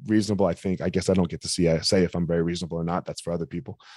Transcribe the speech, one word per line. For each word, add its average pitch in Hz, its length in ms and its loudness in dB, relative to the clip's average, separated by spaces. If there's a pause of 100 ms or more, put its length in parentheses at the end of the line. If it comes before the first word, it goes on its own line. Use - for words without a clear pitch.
reasonable, 104 380 4
I 85 80 2
think. 92 280 -2
I 85 80 0
guess 90 200 0
I 92 40 6
don't 90 160 2
get 80 120 -10
to - 60 -10
see, 85 200 2
uh, 80 140 4
say 95 220 4
if 87 120 -2
I'm 87 120 -2
very 85 160 2
reasonable 85 340 -4
or 85 60 -4
not. 85 220 -4
That's - 160 -10
for 85 120 -8
other 82 120 -4
people. - 320 -10 (200)